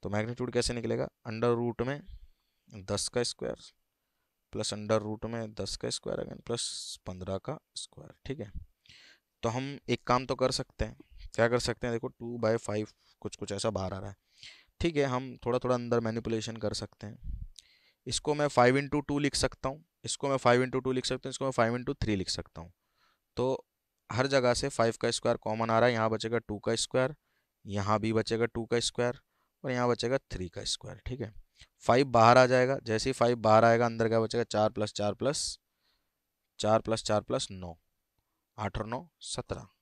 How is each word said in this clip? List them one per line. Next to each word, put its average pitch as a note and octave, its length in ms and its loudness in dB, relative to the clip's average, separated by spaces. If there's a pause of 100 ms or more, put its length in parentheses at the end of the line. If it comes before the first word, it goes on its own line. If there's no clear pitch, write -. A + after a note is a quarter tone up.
तो G2+ 80 -8
मैग्नीट्यूड A#2 420 -4
कैसे A#2+ 220 0
निकलेगा? A#2 340 -2 (180)
अंडर A#2 260 0
रूट A#2+ 300 0
में C#3 180 -4 (840)
दस G2 260 -2
का B2 140 -2
स्क्वायर - 400 -6 (880)
प्लस G#2 220 -4
अंडर G#2+ 280 0
रूट G#2+ 240 -8
में A2+ 280 -8
दस G2 220 -8
का A#2+ 140 -6
स्क्वायर - 340 -6
again - 220 -14
प्लस - 600 -8
पन्द्रह F#2 320 -6
का C#3 200 -10 (180)
स्क्वायर, - 360 -16 (140)
ठीक C#3 140 -8
है। - 100 -10 (920)
तो A#2 60 0
हम C3 300 -6 (100)
एक B2 180 -2
काम B2+ 200 2
तो C3+ 80 -2
कर B2+ 160 0
सकते - 340 -6
हैं, A#2 120 -12 (380)
क्या A#2 140 4
कर A#2+ 120 2
सकते A#2+ 260 -4
हैं? A#2 80 -2
देखो A#2 140 -4
टू A#2+ 300 -10
बाई A2+ 200 2
फ़ाइव G#2+ 300 -4 (340)
कुछ, - 140 -10
कुछ G2+ 160 -8
ऐसा G2+ 180 -2
बाहर F#2+ 240 -4
आ F#2+ 40 -8
रहा G2+ 120 -12
है, G2+ 60 -18 (640)
ठीक E3+ 160 0
है। C#3+ 100 4
हम B2+ 300 -2 (100)
थोड़ा B2 120 2
थोड़ा B2 160 0
अंदर A#2+ 260 0
मैनिपुलेशन A2+ 580 -4
कर G#2 160 -4
सकते - 320 -10
हैं। - 360 -10 (640)
इसको D3 280 -2
मैं D3 140 0
फ़ाइव B2+ 300 8
इंटू C#3+ 220 0
टू C#3+ 180 -2
लिख C#3+ 180 0
सकता - 320 -2
हूँ, D3+ 160 -10 (200)
इसको - 240 -4
मैं C#3 80 2
फ़ाइव B2 260 6
इंटू B2+ 180 -2
टू C3 120 -2
लिख B2+ 120 -2
सकता C3 240 -4
हूँ, - 20 -8
इसको C3+ 140 -8
मैं C3+ 80 -2
फ़ाइव A#2 240 2
इंटू B2 180 -4
थ्री G#2+ 220 0
लिख F#2 120 -2
सकता - 320 -8
हूँ। E2+ 120 -16 (640)
तो B2+ 280 -2 (460)
हर B2 160 2
जगह B2+ 280 4
से C#3 140 -4
फ़ाइव A#2 320 2
का A#2 100 0
स्क्वायर A#2 260 0
कॉमन A2+ 340 -2
आ A2+ 80 6
रहा A#2+ 100 6
है, B2 60 4
यहाँ A2 160 2
बचेगा A2+ 280 -2
टू G#2+ 200 -6
का A#2 180 -2
स्क्वायर, C3 380 0 (500)
यहाँ G2+ 360 0
भी A2 120 0
बचेगा A2+ 340 0
टू A#2 180 -6
का A#2 160 0
स्क्वायर A#2+ 380 -2 (460)
और C#3 60 -4
यहाँ B2 180 0
बचेगा A#2+ 300 0 (120)
थ्री F#2 180 -6
का G#2 160 -12
स्क्वायर, - 420 -8
ठीक B2+ 140 -8
है। A2 120 -8 (520)
फ़ाइव B2+ 240 6
बाहर A#2 300 8
आ B2+ 80 10
जाएगा, B2+ 360 2
जैसे A2 280 -2
ही C3 40 -2
फ़ाइव A#2+ 240 2
बाहर A2 260 8
आएगा A#2 220 6
अंदर A2+ 220 0
क्या A2+ 120 4
बचेगा? A2+ 260 -2
चार G#2+ 240 2
प्लस G#2 220 -4
चार G2+ 220 -2
प्लस, - 440 -4 (1040)
चार A2 200 4
प्लस A2 240 -4
चार G#2+ 180 2
प्लस B2+ 300 -4
नौ, F2+ 220 -12 (840)
आठ G#2 200 -4
और G#2+ 80 -4
नौ B2+ 200 -6 (160)
सत्रह - 440 -8 (160)